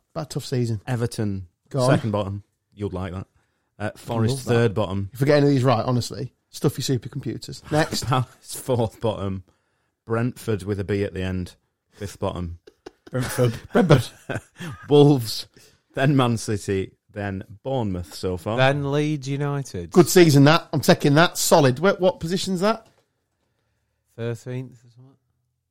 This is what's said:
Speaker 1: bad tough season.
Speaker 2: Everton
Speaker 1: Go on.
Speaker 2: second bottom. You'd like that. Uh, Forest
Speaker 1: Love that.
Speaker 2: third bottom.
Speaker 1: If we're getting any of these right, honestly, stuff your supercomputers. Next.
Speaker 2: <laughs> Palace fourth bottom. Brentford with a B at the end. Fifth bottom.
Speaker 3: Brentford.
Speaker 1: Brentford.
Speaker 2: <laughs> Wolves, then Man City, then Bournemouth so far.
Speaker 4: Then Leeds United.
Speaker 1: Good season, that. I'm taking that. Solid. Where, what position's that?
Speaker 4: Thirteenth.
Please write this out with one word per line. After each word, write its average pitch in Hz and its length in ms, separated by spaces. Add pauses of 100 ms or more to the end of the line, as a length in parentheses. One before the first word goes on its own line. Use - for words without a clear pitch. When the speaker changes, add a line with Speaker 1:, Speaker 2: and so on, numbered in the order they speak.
(140)
Speaker 1:
bad 160 160
tough - 160
season. 120 420
Speaker 2:
Everton 110 600 (220)
Speaker 1:
Go 139 120
on. 127 80
Speaker 2:
second 120 220
bottom. 101 320 (300)
You'd 98 200
like 90 180
that. 95 160 (500)
Uh, 107 180
Forest 117 400
Speaker 1:
Love 127 100
that. 120 80
Speaker 2:
third 117 200
bottom. 98 400
Speaker 1:
If - 80
we're 135 60
getting 147 180
any 143 60
of 143 40
these 123 80
right, 117 220
honestly, 123 480 (160)
stuff - 280
your 131 220
supercomputers. 120 720
Next. 151 340
Speaker 2:
<laughs> - 20
Palace - 460
fourth 117 460
bottom. 95 440 (600)
Brentford 113 580
with 101 180
a - 20
B 101 220
at - 80
the 92 80
end. 92 340 (360)
Fifth - 280
bottom. 87 400 (500)
Speaker 3:
Brentford. 123 440 (180)
Speaker 1:
Brentford. 180 380 (180)
Speaker 2:
<laughs> - 600
Wolves, 143 580 (460)
then 135 240
Man 120 180
City, 98 560 (220)
then 101 320 (180)
Bournemouth 107 500
so 92 220
far. 107 220
Speaker 4:
Then 139 340
Leeds 147 380
United. 139 640
Speaker 1:
Good 175 180
season, 151 340
that. 156 300
I'm 143 80
taking 156 320
that. 165 240
Solid. 135 420
Where, 190 140
what 185 260
position's 180 400
that? 214 260 (1300)
Speaker 4:
Thirteenth. 120 680 (880)